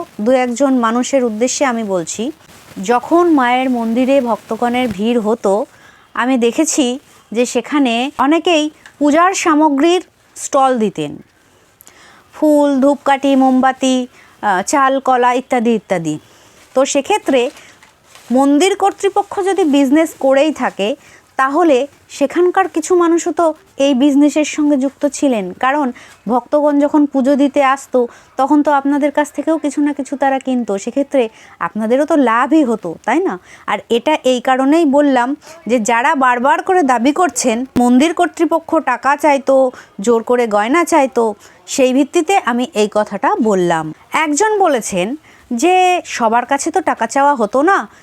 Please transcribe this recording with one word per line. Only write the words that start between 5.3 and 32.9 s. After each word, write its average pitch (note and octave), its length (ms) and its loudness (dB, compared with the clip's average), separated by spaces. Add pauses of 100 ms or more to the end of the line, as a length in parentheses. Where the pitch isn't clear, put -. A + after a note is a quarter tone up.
আমি B3 240 -2
দেখেছি B3 480 0 (460)
যে A#3+ 140 0
সেখানে B3 480 -2 (240)
অনেকেই D#4 460 2 (320)
পূজার D#4+ 380 2
সামগ্রীর D#4 680 2 (340)
স্টল C4+ 420 0
দিতেন, D#3+ 340 -4 (1200)
ফুল, D4 360 2 (120)
ধূপকাঠি, C#4 560 0
মোমবাতি, C4 600 2 (460)
আহ, G3 200 0
চাল, C4+ 380 0
কলা B3 340 0
ইত্যাদি B3 400 -2
ইত্যাদি। E3 400 -4 (580)
তো G#3 120 0
সেক্ষেত্রে C#4 560 -2 (920)
মন্দির C#4+ 440 2
কর্তৃপক্ষ G4 580 -2 (100)
যদি F#4+ 180 0 (100)
বিজনেস C#4+ 380 2 (100)
করেই C4+ 320 2
থাকে, G3+ 360 -4 (500)
তাহলে C#4 380 2 (320)
সেখানকার F4 600 0
কিছু E4 280 -4
মানুষও E4+ 360 2
তো E4+ 140 0 (320)
এই C#4 160 2
বিজনেসের C#4+ 600 2
সঙ্গে D4 220 0
যুক্ত C4+ 260 -4 (100)
ছিলেন, A#3+ 320 -2 (160)
কারণ C4+ 260 0 (420)
ভক্তগণ C#4+ 520 0
যখন D4 260 2
পুজো C4+ 300 0
দিতে C#4+ 280 0
আসতো C4 360 0 (360)
তখন C#4 260 2
তো D4+ 100 0
আপনাদের C#4+ 400 0
কাছ D4 180 -2
থেকেও D#4+ 280 -4
কিছু D4 240 -6
না D4 100 0
কিছু C#4 240 -8
তারা C4+ 220 0
কিনতো, B3 400 -4
সেক্ষেত্রে C4+ 440 -2 (380)
আপনাদেরও A3 460 -2
তো E4 100 0 (120)
লাভই B3 360 2
হতো, A3 260 -4 (140)